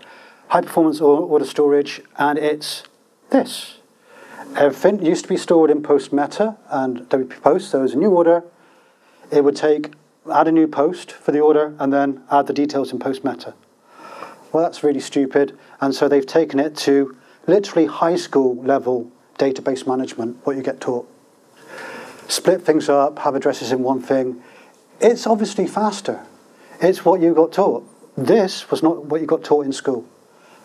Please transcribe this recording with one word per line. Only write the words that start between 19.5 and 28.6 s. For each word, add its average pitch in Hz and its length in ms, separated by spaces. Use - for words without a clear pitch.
management, 127 580
what 139 120
you 135 60
get 131 180
taught. 123 260
Split - 360
things 156 260
up, 143 320
have 139 140
addresses 135 360
in 127 120
one 127 180
thing. 127 420
It's 240 260
obviously 208 400
faster. 202 580
It's 180 240
what 175 160
you 165 140
got 160 180
taught. 180 340
This 170 540